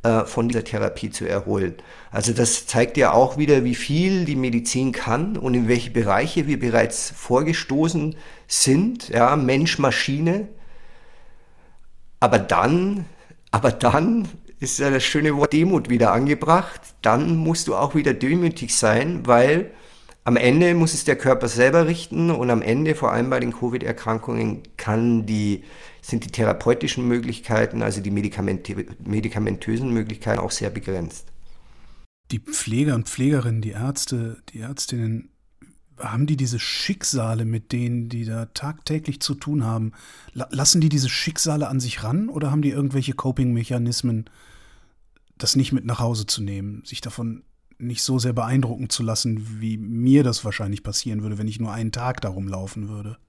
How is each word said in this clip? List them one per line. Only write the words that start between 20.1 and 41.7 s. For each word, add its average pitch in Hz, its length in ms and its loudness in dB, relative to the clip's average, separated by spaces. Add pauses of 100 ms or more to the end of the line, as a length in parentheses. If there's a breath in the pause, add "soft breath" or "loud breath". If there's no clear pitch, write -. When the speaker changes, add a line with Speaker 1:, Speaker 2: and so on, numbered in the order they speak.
Speaker 1:
am 123 120 4
Ende 143 380 6
muss 165 200 4
es - 120 -4
der 147 100 4
Körper 127 320 2
selber 135 400 6
richten 165 440 0
und 123 180 0
am 117 120 4
Ende, 147 340 2
vor 135 180 0
allem 127 160 0
bei 131 100 2
den 120 140 -2
covid-Erkrankungen, 113 1120 -4 (120)
kann 113 500 0
die, 104 380 0 (380 loud breath)
sind - 240 -6
die - 60 -12
therapeutischen 123 760 0
Möglichkeiten, 113 720 0
also 104 200 -2
die 98 100 -4
Medikamente-, 101 760 -4 (180)
medikamentösen 107 880 -2
Möglichkeiten 110 460 -2
auch 90 120 -4
sehr - 180 -4
begrenzt. 92 580 -8 (1040 soft breath)
Speaker 2:
Die 110 80 -4
Pfleger 131 560 -2
und 117 120 -2
Pflegerinnen, 127 540 0
die 107 100 -6
Ärzte, 117 800 -6
die 117 100 -16
Ärztinnen, 117 680 -4 (680)
haben 117 300 -2
die 151 80 2
diese 123 240 -2
Schicksale, 113 840 -2
mit 110 260 -4
denen 120 380 -2
die 117 160 -6
da 113 220 -6
tagtäglich 156 760 -6
zu - 120 -4
tun 147 300 -2
haben, 113 300 -2 (400 loud breath)
la-, 123 180 -10
lassen 147 300 4
die 156 80 6
diese 139 180 2
Schicksale 151 640 -2
an 131 100 0